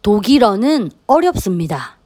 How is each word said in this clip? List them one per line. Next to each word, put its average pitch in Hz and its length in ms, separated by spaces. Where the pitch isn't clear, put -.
독일어는 220 880
어렵습니다. 185 1000